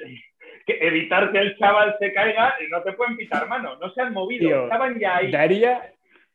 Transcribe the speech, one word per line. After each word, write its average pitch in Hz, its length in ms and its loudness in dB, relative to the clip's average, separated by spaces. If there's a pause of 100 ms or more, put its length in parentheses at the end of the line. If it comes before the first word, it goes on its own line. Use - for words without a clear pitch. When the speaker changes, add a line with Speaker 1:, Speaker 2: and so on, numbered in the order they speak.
(680)
Speaker 1:
que - 140 -2
evitar 165 520 2
que 196 60 2
el 202 200 0
chaval 208 400 4
se 196 140 -2
caiga, 220 420 2 (160)
no 170 120 -2
te 190 100 -4
pueden 233 240 -4
pitar 156 320 -4
mano, 165 320 -6
no 185 120 -8
se 247 100 -4
han 240 100 -4
movido, 196 360 -2
Speaker 2:
Tío, 139 160 2
Speaker 1:
estaban 233 340 -2
ya 190 200 0
ahí. 180 120 -2
Speaker 2:
daría... 202 600 2 (420)